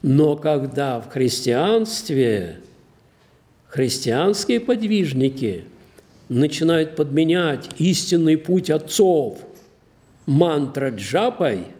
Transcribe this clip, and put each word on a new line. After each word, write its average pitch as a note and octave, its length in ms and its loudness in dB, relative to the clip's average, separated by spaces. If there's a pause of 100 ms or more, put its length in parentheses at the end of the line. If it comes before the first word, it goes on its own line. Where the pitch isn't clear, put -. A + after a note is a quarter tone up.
Но D3 340 4
когда C#3 640 -2
в - 80 -16
христианстве B2+ 1500 0 (1040)
христианские D#3 920 0
подвижники C3+ 1040 0 (640)
начинают D#3+ 640 0
подменять D#3+ 760 0 (100)
истинный D#3+ 600 2
путь F3+ 320 0
отцов D#3 680 2 (880)
мантра-джапой C#3 1400 0 (160)